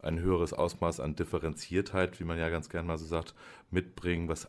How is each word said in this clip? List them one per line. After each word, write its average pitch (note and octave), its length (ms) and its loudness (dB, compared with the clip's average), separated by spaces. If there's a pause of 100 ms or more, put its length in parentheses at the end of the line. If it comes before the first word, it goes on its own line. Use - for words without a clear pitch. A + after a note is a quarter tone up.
ein D#2+ 160 0
höheres F2 340 4
Ausmaß E2+ 480 0
an D2+ 140 -2
Differenziertheit, F2+ 1040 0
wie F2 60 -6
man E2 140 -2
ja E2 100 2
ganz E2 220 -2
gern E2+ 160 -4
mal E2 120 -2
so D#2+ 60 -8
sagt, E2 300 -2 (360)
mitbringen, F2 580 0
was D#2+ 200 -4